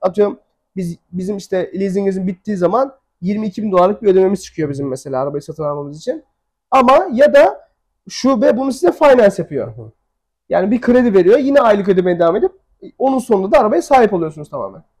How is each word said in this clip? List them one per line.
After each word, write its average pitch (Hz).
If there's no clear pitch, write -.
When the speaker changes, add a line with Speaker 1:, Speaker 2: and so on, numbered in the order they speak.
Speaker 1:
Atıyorum 202
biz, 175
bizim 185
işte 185
leasingimizin 190
bittiği 202
zaman 214
yirmi 208
iki 208
bin 214
dolarlık 185
bir 202
ödememiz 190
çıkıyor 151
bizim 139
mesela 131
arabayı 143
satın 156
almamız 147
için. 294
Ama 269
ya 269
da 311
şube 247
bunu 269
size 339
finance 247
yapıyor. 135
Speaker 2:
Hı 117
hı. 110
Speaker 1:
Yani 185
bir 247
kredi 240
veriyor. 190
Yine 277
aylık 208
ödemeye 180
devam 170
edip 370
onun 262
sonunda 196
da 302
arabaya 247
sahip 247
oluyorsunuz 151
tamamen. 113